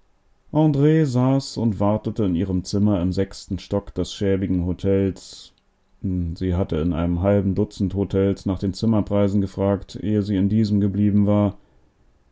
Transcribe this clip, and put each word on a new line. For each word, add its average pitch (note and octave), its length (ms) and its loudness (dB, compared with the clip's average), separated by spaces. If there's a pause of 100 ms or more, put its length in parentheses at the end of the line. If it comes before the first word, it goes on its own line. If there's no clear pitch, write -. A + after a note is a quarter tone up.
(500)
André D#3 540 4
saß C3 540 0
und G#2+ 200 0
wartete G#2 460 0
in F2+ 100 0
ihrem F#2 300 -2
Zimmer G2+ 380 0
im F#2 100 0
sechsten F#2+ 460 -4
Stock - 340 -6
des - 220 -6
schäbigen F#2+ 500 0
Hotels. G2 880 -2 (480)
Hm, F2+ 360 -4
sie F#2 180 -2
hatte F#2 220 -2
in D#2+ 180 0
einem F2 260 -2
halben G2 340 2
Dutzend G2 400 -2
Hotels G2 520 0
nach F#2+ 120 -2
den G2 140 -4
Zimmerpreisen G#2 680 0
gefragt, G2 560 -2
ehe G#2 260 0
sie G2+ 140 -2
in F#2+ 120 2
diesem G#2 320 2
geblieben G2+ 460 2
war, G#2 320 2 (720)